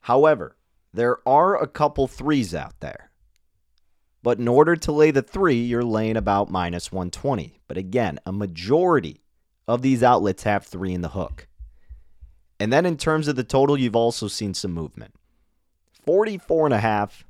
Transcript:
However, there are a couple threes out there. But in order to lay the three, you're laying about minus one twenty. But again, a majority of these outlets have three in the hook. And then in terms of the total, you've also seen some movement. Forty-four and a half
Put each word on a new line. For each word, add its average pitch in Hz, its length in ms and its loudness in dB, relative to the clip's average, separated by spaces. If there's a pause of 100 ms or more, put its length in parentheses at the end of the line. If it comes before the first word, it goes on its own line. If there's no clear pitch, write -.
However, 127 540 2 (380)
there 120 240 0 (100)
are 165 340 4
a 143 60 -2
couple 143 400 -2
threes 135 480 -2
out 69 240 -10
there. - 320 -14 (1080)
But 120 180 0
in 120 80 -2
order 151 280 6
to 160 160 -6
lay 156 200 6
the 135 100 2
three, 156 400 0
you're 120 220 0
laying 110 340 0
about 101 320 0
minus 87 420 -4
one 90 200 -6
twenty. 120 560 -6
But - 100 -8
again, 95 480 -4
a 92 60 -8
majority 101 920 -2 (460)
of 120 160 -2
these 131 180 2
outlets 104 420 2
have 101 220 0
three 92 280 -8
in 90 80 -6
the 87 80 -6
hook. - 380 -10 (1120)
And 107 140 0
then 170 140 4
in 165 100 -4
terms 156 300 -2
of 147 80 -2
the 123 80 -4
total, 139 340 2
you've 120 180 0
also 117 320 0
seen 98 280 -6
some 92 160 -6
movement. 80 420 -12 (920)
Forty-four 180 600 0
and 139 80 2
a 107 60 2
half 107 500 -2